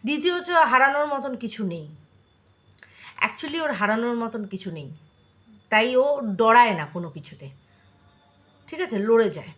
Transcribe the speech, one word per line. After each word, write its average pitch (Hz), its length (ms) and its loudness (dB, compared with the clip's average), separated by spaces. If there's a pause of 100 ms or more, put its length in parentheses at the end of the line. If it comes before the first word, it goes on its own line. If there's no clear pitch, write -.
দ্বিতীয় 311 300 0
হচ্ছে 349 180 -6
হারানোর 277 540 4
মতন 269 280 -6
কিছু 226 280 -8
নেই। 160 320 -8 (1300)
Actually, 311 380 -6
ওর 294 80 -2
হারানোর 220 440 -2
মতন 226 300 -6
কিছু 190 260 -10
নেই, 151 200 -12 (800)
তাই 226 260 2
ও 277 260 2
ডরায় 226 520 6
না 156 200 -4
কোনো 170 160 -8
কিছুতে, 143 400 -18 (1160)
ঠিক 320 140 -10
আছে, 226 180 -2
লড়ে 220 300 4
যায়। 156 280 -12